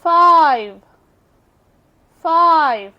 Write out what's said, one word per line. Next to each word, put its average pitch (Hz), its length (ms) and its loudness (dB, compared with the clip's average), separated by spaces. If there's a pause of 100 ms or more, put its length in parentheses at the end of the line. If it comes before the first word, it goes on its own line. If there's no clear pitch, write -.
फाइव, 311 760 0 (1400)
फाइव। 311 760 -2